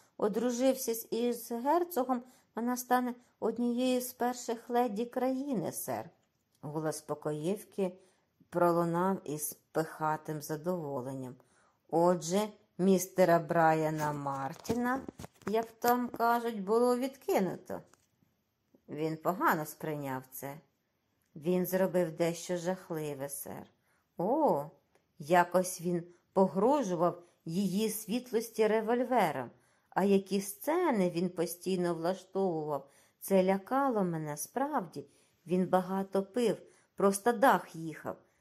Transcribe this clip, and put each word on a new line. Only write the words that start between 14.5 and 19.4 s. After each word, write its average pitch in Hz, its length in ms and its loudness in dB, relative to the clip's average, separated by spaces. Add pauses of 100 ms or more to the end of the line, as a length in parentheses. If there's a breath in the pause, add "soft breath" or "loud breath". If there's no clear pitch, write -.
як 220 260 -2
там 240 360 2
кажуть, 233 560 0
було 240 320 4
відкинуто». 240 840 -2 (1080)
Він 156 280 -4
погано 185 500 0